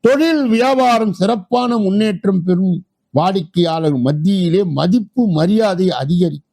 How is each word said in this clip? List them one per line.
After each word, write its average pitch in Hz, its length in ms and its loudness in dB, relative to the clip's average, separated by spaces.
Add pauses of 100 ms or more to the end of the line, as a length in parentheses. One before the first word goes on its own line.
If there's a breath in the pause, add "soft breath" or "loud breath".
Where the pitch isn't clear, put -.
தொழில் 294 400 2 (100)
வியாபாரம் 240 640 0
சிறப்பான 240 680 -2
முன்னேற்றம் 196 600 -2
பெறும். 180 320 0 (360)
வாடிக்கையாளர் 160 920 0
மத்தியிலே 175 580 0 (140)
மதிப்பு 208 460 0 (140)
மரியாதை 190 500 0 (140)
அதிகரிக்கும். 160 500 -2